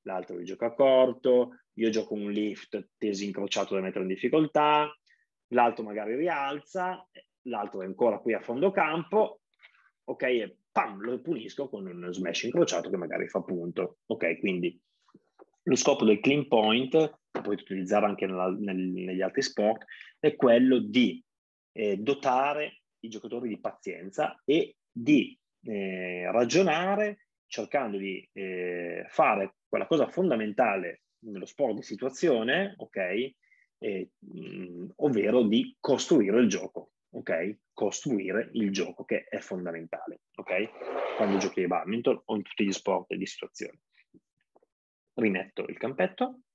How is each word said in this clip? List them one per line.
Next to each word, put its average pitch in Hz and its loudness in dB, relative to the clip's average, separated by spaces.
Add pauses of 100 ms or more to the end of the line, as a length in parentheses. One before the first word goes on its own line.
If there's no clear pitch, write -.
l'altro 90 -8
vi 87 -10
gioca 117 -6
corto, 127 4 (160)
io 113 0
gioco 110 -2
un 104 -6
lift 104 -6
teso 101 -2
incrociato 98 -4
da 95 0
mettere 95 -4
in 92 -4
difficoltà, 151 2 (560)
l'altro 120 2
magari 107 -6
rialza, 160 -4 (360)
l'altro 104 -6
è 92 -6
ancora 104 0
qui 113 -2
a 98 -2
fondo 143 0
campo, 170 0 (640)
ok, - -6
e 117 -2 (160)
pam, 101 -2
lo 120 -6
punisco 120 -6
con 101 -10
un 87 -10
smash 87 -4
incrociato 113 0
che 92 -2
magari 87 -6
fa 95 -2
punto. 87 -6
Ok, 85 -2
quindi 90 -2 (880)
lo 135 4
scopo 135 2
del 107 6
clean 139 2
point, 117 4 (400)
che - -6
potete 104 -4
utilizzare 98 0
anche 98 0
nella, 92 -2
nel, 95 -4
negli 92 -4
altri 95 0
sport, 107 0 (340)
è 151 2
quello 123 6
di, 104 2 (480)
eh, 104 -2
dotare 139 0 (180)
i 113 -14
giocatori 117 -8
di - -6
pazienza 95 -6
e 160 2 (160)
di, 120 4 (240)
eh, 92 -6
ragionare 180 2 (260)
cercando 110 -4
di, 95 -8
eh, 90 -8
fare 104 2 (120)
quella 101 -2
cosa 147 0
fondamentale 107 0 (160)
nello 101 -12
sport 120 -2
di 127 -10
situazione, 135 0
ok? 101 -4 (460)
Eh, 95 -6 (160)
mm, 92 -12
ovvero 120 6
di 113 4
costruire 123 6
il 120 8
gioco, 92 -4 (180)
ok? 92 -4 (160)
Costruire 107 -2
il 104 0
gioco 90 -4
che - -4
è 101 -8
fondamentale, 85 -10 (140)
ok? - -4
Quando 98 2
giochi 95 0
a 87 0
badminton 101 0
o 110 -2
in 101 -2
tutti 104 -2
gli 98 0
sport 92 -2
di 95 -4
situazione. - -12 (1300)
Rimetto 98 0
il - -12
campetto. 190 -4 (160)